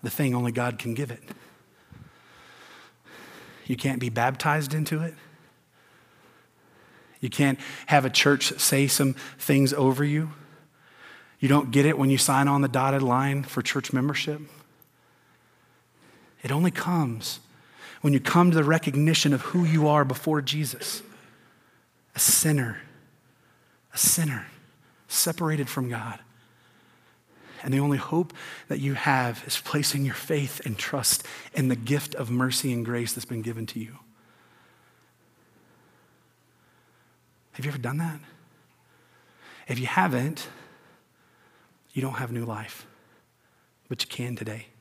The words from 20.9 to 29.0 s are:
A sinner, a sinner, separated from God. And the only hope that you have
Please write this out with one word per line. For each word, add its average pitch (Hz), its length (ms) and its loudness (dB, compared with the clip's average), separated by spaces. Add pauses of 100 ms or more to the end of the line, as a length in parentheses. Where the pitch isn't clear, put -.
A - 60 -12
sinner, 139 640 2 (1120)
a - 40 -8
sinner, 147 480 0 (600)
separated 156 640 -2
from 131 200 -4
God. 117 300 -10 (1400)
And 131 100 -2
the 135 60 2
only 143 180 2
hope 160 340 -2 (360)
that - 120 -4
you 139 140 -2
have 127 540 0